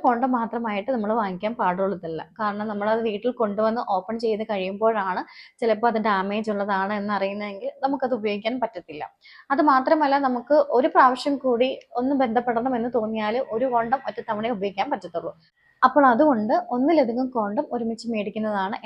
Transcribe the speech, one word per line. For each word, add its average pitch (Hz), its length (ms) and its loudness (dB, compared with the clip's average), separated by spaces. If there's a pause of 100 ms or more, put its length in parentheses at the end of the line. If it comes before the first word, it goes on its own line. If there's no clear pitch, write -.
കോണ്ടം 247 320 2
മാത്രമായിട്ട് 226 580 -4
നമ്മൾ 214 240 -2
വാങ്ങിക്കാൻ 202 400 -2
പാടുള്ളതല്ല. 185 640 -2 (180)
കാരണം 208 320 -4
നമ്മളത് 214 380 0
വീട്ടിൽ 208 220 -2 (100)
കൊണ്ടുവന്ന് 220 420 0 (120)
ഓപ്പൺ 185 300 -2
ചെയ്ത് 214 260 0
കഴിയുമ്പോഴാണ് 202 720 0 (380)
ചിലപ്പോൾ 226 300 2
അത് 220 160 0
ഡാമേജ് 208 480 0
ഉള്ളതാണ് 202 460 -2
എന്നറിയുന്നതെങ്കിൽ 202 680 -4 (140)
നമുക്കത് 269 340 0
ഉപയോഗിക്കാൻ 214 440 -2
പറ്റത്തില്ല. 165 420 -8 (460)
അത് 285 200 2
മാത്രമല്ല, 277 560 4
നമുക്ക് 254 320 2 (200)
ഒരു 302 180 4
പ്രാവശ്യം 277 480 6
കൂടി 254 260 2 (300)
ഒന്ന് 269 240 0
ബന്ധപ്പെടണം 240 520 0
എന്ന് 233 200 -2
തോന്നിയാൽ 220 400 -2 (180)
ഒരു 254 200 0
കോണ്ടം 233 340 0
ഒറ്റ 226 120 -8 (100)
തവണ 220 260 -2
ഉപയോഗിക്കാൻ 196 380 -2
പറ്റത്തുള്ളൂ. 170 400 -8 (480)
അപ്പോൾ 277 240 6
അതുകൊണ്ട് 240 460 4 (220)
ഒന്നിലധികം 254 580 2
കോണ്ടം 214 320 -2 (100)
ഒരുമിച്ച് 226 380 -6
മേടിക്കുന്നതാണ് 208 720 -4